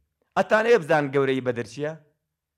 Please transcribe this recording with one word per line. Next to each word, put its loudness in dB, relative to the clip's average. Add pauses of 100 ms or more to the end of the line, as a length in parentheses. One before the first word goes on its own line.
(380)
ئەتانەیە 2
بزان 0
گەورەی 0
بەدر -4
چییە؟ -8 (640)